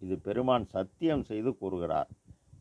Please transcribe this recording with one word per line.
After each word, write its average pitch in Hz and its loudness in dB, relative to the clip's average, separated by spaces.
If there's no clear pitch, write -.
இது 92 -2
பெருமான் 120 2
சத்தியம் 131 0
செய்து 110 -2
கூறுகிறார். 85 0